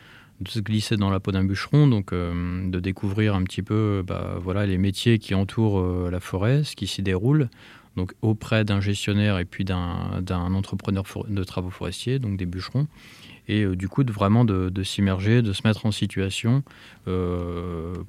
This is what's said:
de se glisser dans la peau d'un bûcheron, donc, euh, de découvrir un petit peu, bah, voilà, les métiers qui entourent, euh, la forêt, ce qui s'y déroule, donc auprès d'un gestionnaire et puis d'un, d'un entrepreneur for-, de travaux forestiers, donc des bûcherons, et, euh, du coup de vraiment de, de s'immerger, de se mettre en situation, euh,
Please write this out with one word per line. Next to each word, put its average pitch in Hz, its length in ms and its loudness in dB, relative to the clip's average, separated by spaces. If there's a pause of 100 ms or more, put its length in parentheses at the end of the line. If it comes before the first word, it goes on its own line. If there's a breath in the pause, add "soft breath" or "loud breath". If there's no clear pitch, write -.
(400 loud breath)
de 95 100 -8
se 113 100 -4
glisser 107 360 0
dans 101 140 2
la 95 100 2
peau 101 120 -4
d'un 95 120 2
bûcheron, 120 440 4
donc, 104 260 0
euh, 87 560 -2
de 92 100 0
découvrir 98 540 0
un 95 100 2
petit 92 200 -4
peu, 104 420 0
bah, 90 340 -6
voilà, 92 280 -2
les 92 100 0
métiers 98 400 4
qui - 160 -6
entourent, 98 460 2
euh, 90 320 0
la 90 80 -4
forêt, 113 440 2
ce - 120 -6
qui - 100 -6
s'y - 160 -4
déroule, 113 480 2 (460 loud breath)
donc 92 260 -4
auprès 110 420 2
d'un 101 180 0
gestionnaire 101 580 2
et 90 60 -2
puis 98 200 -6
d'un, 90 560 -4
d'un 90 320 -2
entrepreneur 98 540 -2
for-, - 200 -8
de 101 160 -2
travaux 92 280 -6
forestiers, 120 480 -4
donc 101 180 -2
des 92 80 -4
bûcherons, 92 400 -4 (640 loud breath)
et, 104 160 2
euh, 95 120 0
du 95 120 -4
coup 139 160 0
de 123 80 0
vraiment 104 340 6
de, 92 240 2
de 95 140 -2
s'immerger, 98 580 2
de 107 120 0
se - 120 -6
mettre 110 220 2
en 107 40 2
situation, 104 720 0 (440 loud breath)
euh, 87 880 -4 (140)